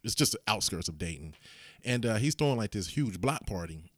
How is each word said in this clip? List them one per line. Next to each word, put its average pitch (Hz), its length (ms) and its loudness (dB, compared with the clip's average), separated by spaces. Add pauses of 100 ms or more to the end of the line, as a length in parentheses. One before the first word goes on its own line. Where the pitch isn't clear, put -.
it's - 140 -2
just 143 160 4
the - 160 -4
outskirts 92 400 0
of 80 100 -6
Dayton. 80 380 -6 (480)
And, 123 220 0
uh, 113 100 4
he's 135 200 2
throwing, 143 200 4
like, 107 160 0
this 98 160 -2
huge 110 320 0
block 135 260 0
party 82 520 -6